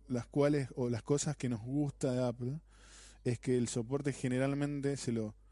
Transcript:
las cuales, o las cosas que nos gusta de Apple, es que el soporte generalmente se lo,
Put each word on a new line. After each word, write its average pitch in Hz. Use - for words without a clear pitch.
las 120
cuales, 143
o 123
las 120
cosas 143
que -
nos 117
gusta 135
de 127
Apple, 123
es 123
que 127
el 120
soporte 131
generalmente 139
se 127
lo, 113